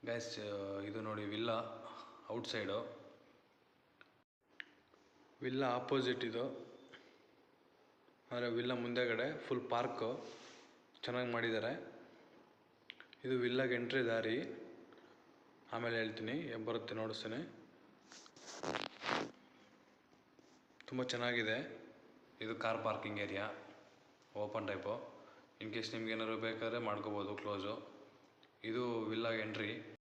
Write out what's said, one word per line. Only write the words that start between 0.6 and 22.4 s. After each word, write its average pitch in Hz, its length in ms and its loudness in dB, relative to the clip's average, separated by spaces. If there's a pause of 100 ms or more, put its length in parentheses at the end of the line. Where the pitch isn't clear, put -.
ಇದು 104 200 -4
ನೋಡಿ 107 240 -2
ವಿಲ್ಲಾ 113 380 2 (680)
ಔಟ್ಸೈಡು. 113 680 0 (2500)
ವಿಲ್ಲಾ 131 260 2
ಆಪೋಸಿಟ್ 123 580 4
ಇದು. 117 420 -2 (1600)
ಆದರೆ 120 180 2
ವಿಲ್ಲಾ 120 260 4
ಮುಂದೆಗಡೆ 120 600 2
ಫುಲ್ - 320 -2
ಪಾರ್ಕು 120 560 0 (760)
ಚೆನ್ನಾಗಿ 123 280 0
ಮಾಡಿದ್ದಾರೆ. 117 600 2 (1300)
ಇದು 127 140 4
ವಿಲ್ಲಾಗೆ 123 360 6
ಎಂಟ್ರಿ 123 300 4
ದಾರಿ. 113 360 4 (1300)
ಆಮೇಲೆ 117 260 2
ಹೇಳ್ತೀನಿ, 110 340 0
ಹೇಗೆ 123 340 -2
ಬರುತ್ತೆ 113 300 0
ನೋಡಿಸ್ತೀನಿ. 113 680 -4 (3250)
ತುಂಬ 127 180 0
ಚೆನ್ನಾಗಿದೆ. 120 760 2 (600)